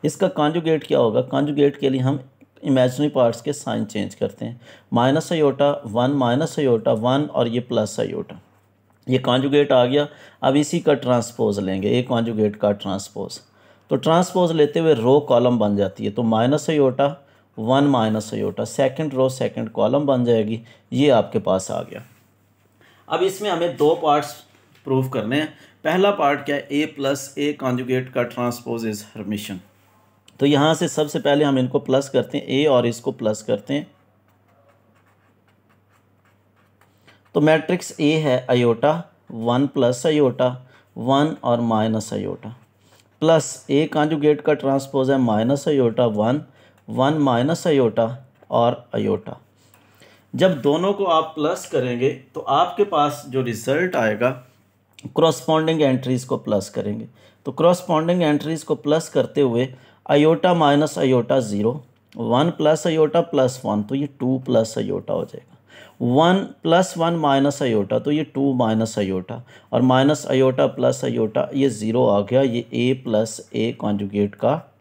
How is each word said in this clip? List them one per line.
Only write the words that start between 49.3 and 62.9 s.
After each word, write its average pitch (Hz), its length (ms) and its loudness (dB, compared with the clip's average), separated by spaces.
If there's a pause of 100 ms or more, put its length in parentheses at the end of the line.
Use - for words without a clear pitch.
जब 165 280 2
दोनों 165 320 2
को 196 140 -2
आप 160 280 0
प्लस 156 320 -4
करेंगे 127 420 -2 (240)
तो 160 80 -12
आपके 170 440 0
पास 147 420 -2
जो 131 160 -2
रिजल्ट 135 520 -2
आएगा, 113 340 0 (840)
कॉरस्पॉन्डिंग 160 680 2
एंट्रीज 131 420 0
को - 160 -4
प्लस 104 300 -2
करेंगे, 107 380 -8 (380)
तो 143 60 -6
कॉरस्पॉन्डिंग 175 720 2
एंट्रीज 151 400 -2
को 151 140 -2
प्लस 160 320 -2
करते 139 320 0
हुए 127 260 0 (380)
आयोटा 156 500 4
माइनस 147 440 2
आयोटा 127 420 2
ज़ीरो, 104 300 -2 (420)
वन 120 380 0
प्लस 156 360 0
आयोटा 160 360 2